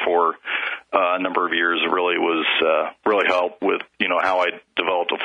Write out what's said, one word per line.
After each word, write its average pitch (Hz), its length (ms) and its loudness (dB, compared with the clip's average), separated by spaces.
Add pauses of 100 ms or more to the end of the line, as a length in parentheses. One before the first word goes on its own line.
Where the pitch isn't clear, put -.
for, 85 300 2 (580)
uh, 92 240 2
a 92 60 -4
number 90 240 0
of 82 60 -6
years 85 280 0 (100)
really 87 280 0
was, 82 280 0 (160)
uh, 80 280 0 (180)
really 98 180 2
helped 90 360 0
with, 90 200 0 (160)
you 95 100 0
know, 87 120 0
how 92 200 2
I 87 100 0 (260)
developed 87 360 0
a - 120 0